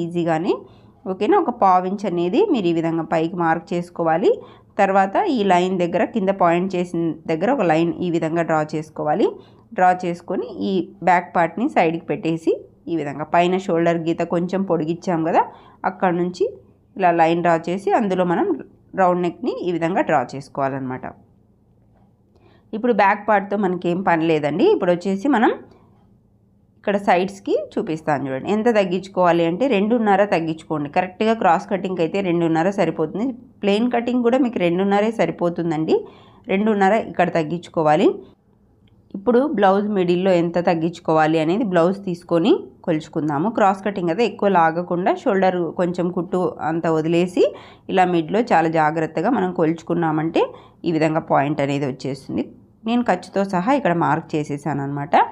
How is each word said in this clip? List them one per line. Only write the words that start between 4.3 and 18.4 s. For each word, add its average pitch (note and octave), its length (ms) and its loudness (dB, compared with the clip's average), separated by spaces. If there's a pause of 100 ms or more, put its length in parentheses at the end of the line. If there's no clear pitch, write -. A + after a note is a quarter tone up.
తర్వాత G3 360 2 (200)
ఈ A3 40 0 (120)
లైన్ F#3 300 2
దగ్గర, F3 220 0 (100)
కింద G3 180 0 (100)
పాయింట్ F3 340 2
చేసిన F3 260 -2 (300)
దగ్గర E3+ 240 0
ఒక A3+ 160 0
లైన్ E3 200 2 (140)
ఈ F3 100 -2
విధంగా E3 340 -2
డ్రా D#3+ 100 2 (140)
చేసుకోవాలి. D#3 540 -2 (500)
డ్రా F3+ 120 6 (140)
చేసుకొని F3+ 440 -6 (220)
ఈ - 20 0 (360)
బ్యాక్ F3+ 280 2
పార్ట్ని F3 300 0 (100)
సైడ్కి E3+ 360 0
పెట్టేసి D#3+ 400 -2 (400)
ఈ E3+ 80 -2
విధంగా D3 340 -6
పైన F3 220 4 (100)
షోల్డర్ E3+ 400 2
గీత E3 160 -2 (140)
కొంచెం F#3 340 -2
పొడిగిచ్చాం E3 580 -2
కదా, A#3+ 140 2 (480)
అక్కడ F#3+ 220 -2 (100)
నుంచి F3+ 240 -2 (500)
ఇలా F3+ 160 2 (100)
లైన్ E3+ 240 2
డ్రా E3 100 4 (120)
చేసి F#3+ 220 -4 (100)
అందులో F#3 320 0
మనం C#4 160 0 (540)